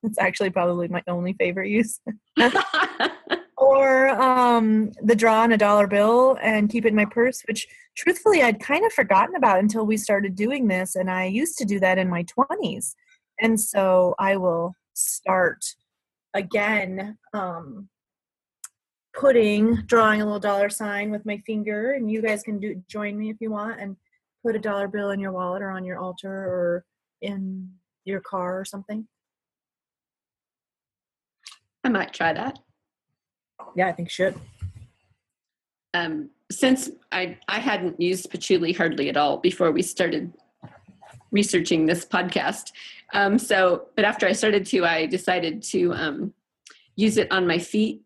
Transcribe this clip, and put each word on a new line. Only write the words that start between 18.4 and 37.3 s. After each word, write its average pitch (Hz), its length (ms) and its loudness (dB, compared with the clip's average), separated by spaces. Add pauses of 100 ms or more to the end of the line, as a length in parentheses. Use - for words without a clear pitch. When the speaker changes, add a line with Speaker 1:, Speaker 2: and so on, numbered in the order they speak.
Speaker 1:
putting, 226 600 4 (100)
drawing 220 340 4
a 214 40 -2
little 208 140 -4
dollar 202 300 0
sign 208 400 -6
with 208 160 -6
my 208 120 -6 (100)
finger, 214 460 -4
and 226 180 -4
you 220 100 -2
guys 214 220 -2
can 208 160 -8
do, 190 300 -8
join 208 280 -8
me 214 140 -6
if 214 80 -12
you 226 120 -8
want, 214 280 -8
and 196 160 -12 (500)
put 226 100 0
a 214 40 -2
dollar 202 300 -4
bill 202 220 -6
in 196 80 -4
your 196 120 -6
wallet 185 320 -6
or 190 80 -8
on 185 140 -10
your 180 120 -10
altar 185 340 -10
or 180 540 -4 (360)
in 190 500 -8 (320)
your 190 160 -6
car 185 400 -6
or 196 60 -10
something. 214 420 -12 (2750)
Speaker 2:
I 269 60 0
might 202 240 -2
try 165 200 0
that. 262 260 -8 (1160)
Speaker 1:
Yeah, 185 120 0
I 175 60 -4
think 170 140 -8
you - 60 -14
should. - 220 -2 (1600)
Speaker 2:
Um, 160 360 -4 (220)
since 262 380 2 (220)
I, 180 260 -4 (100)